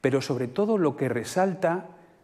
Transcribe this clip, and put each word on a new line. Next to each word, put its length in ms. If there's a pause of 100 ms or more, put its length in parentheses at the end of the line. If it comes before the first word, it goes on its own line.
pero 200
sobre 280
todo 280
lo 200
que 100
resalta 800 (360)